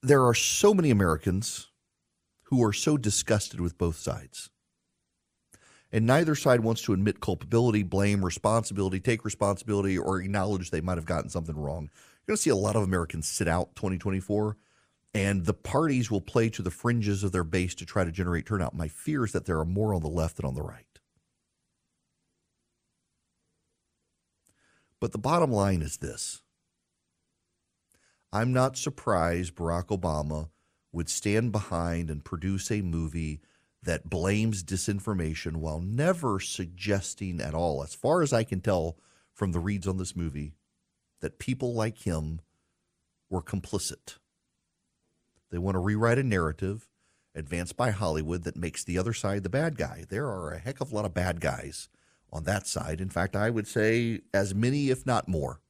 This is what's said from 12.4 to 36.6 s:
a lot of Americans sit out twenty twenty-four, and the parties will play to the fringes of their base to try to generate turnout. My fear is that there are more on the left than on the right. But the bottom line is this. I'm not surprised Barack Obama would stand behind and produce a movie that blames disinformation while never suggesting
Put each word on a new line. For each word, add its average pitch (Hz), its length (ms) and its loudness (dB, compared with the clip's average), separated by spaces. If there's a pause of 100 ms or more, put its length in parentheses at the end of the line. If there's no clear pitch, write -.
a 113 40 6
lot 98 200 2
of 107 80 4
Americans 87 440 0
sit - 200 -2
out 85 280 0
twenty 92 220 -2
twenty-four, 104 600 -2 (580)
and 196 300 2
the - 100 2
parties 131 560 2
will 101 100 2
play 117 280 2
to - 120 -8
the 90 80 -2
fringes 104 540 0
of 98 80 0
their 90 120 2
base 90 320 0
to 85 100 -12
try 95 180 0
to 85 80 0
generate 87 340 -2
turnout. 92 300 -2
My 82 140 -4
fear 147 360 -2
is 101 60 -4
that - 140 -2
there 87 120 0
are 80 80 0
more 101 260 0
on 92 100 0
the 78 60 -4
left 80 280 -2
than - 100 -6
on 65 80 -2
the 73 80 -6
right. - 240 -12 (4000)
But 120 140 -4
the - 40 -6
bottom 143 340 4
line 98 300 4
is 71 160 -6
this. - 460 -10 (1900)
I'm 117 180 2
not 127 240 4
surprised 87 800 0
Barack 87 420 -2
Obama 78 520 -2 (420)
would 85 160 -6
stand 110 460 0
behind 85 560 -2
and 73 160 -8
produce 92 440 -4
a 107 120 0
movie 82 580 -4 (420)
that 82 280 -4
blames 101 520 0
disinformation 90 960 -4
while 78 220 -4
never 120 600 -2
suggesting 92 1000 -4